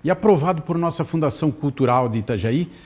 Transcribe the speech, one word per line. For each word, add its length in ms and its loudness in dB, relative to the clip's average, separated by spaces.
e 80 -2
aprovado 520 2
por 160 -4
nossa 260 -2
Fundação 480 0
Cultural 560 0
de 120 -2
Itajaí 520 -2